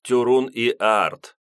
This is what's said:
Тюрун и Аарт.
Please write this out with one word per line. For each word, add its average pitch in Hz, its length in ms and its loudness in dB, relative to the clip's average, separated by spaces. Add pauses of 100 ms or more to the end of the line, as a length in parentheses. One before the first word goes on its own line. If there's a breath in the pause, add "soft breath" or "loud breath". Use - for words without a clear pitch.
Тюрун 127 440 0
и 120 300 -4
Аарт. 104 600 -2 (120)